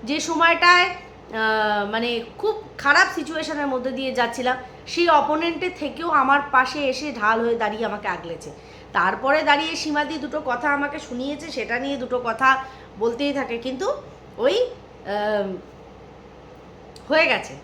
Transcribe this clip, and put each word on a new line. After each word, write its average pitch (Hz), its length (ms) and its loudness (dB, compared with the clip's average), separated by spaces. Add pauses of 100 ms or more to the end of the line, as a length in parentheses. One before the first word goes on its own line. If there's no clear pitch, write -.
যে 285 160 -2
সময়টায়, 339 640 6
আহ, 220 1040 -2
মানে, 233 340 -2 (140)
খুব 427 240 -2 (160)
খারাপ 294 360 6
সিচুয়েশনের 302 520 -4
মধ্যে 262 240 -2
দিয়ে 262 220 -4
যাচ্ছিলাম, 247 440 0 (300)
সেই 339 220 2
অপোনেন্টের 320 680 2
থেকেও 302 320 -6
আমার 277 300 4 (120)
পাশে 254 360 2
এসে 262 240 -4
ঢাল 226 280 2
হয়ে 233 140 2
দাঁড়িয়ে 220 320 -2
আমাকে 208 220 -6
আগলেছে। 165 420 -8 (420)
তারপরে 220 500 2
দাঁড়িয়ে 302 340 2
সীমাদি 302 420 -2
দুটো 294 260 -6
কথা 262 280 0
আমাকে 285 260 -2
শুনিয়েছে, 285 520 -8
সেটা 233 280 -4
নিয়ে 277 180 -4
দুটো 247 280 -4
কথা 254 400 2 (340)
বলতেই 240 340 0
থাকে, 240 260 -4
কিন্তু 262 340 -4 (440)
ওই, 330 260 2
আহ, 208 920 -4 (1500)
হয়ে 320 180 4
গেছে 208 380 -2